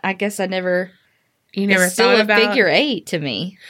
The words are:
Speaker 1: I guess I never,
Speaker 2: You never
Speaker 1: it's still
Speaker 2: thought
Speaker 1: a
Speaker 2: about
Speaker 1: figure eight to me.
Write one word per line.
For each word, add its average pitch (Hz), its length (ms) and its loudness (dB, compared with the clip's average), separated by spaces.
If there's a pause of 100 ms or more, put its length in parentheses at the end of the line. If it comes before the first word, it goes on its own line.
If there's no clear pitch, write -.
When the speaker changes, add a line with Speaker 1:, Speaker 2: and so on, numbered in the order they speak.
Speaker 1:
I 190 80 -4
guess 202 260 -6
I 190 60 -2
never, 185 460 -2 (640)
Speaker 2:
You 196 140 -2
never 190 160 2
Speaker 1:
it's 180 120 -2
still 233 160 2
Speaker 2:
thought 240 80 4
Speaker 1:
a 214 40 2
Speaker 2:
about 214 160 2
Speaker 1:
figure 220 300 2
eight 214 380 0
to 175 120 -4
me. 147 380 -8 (120)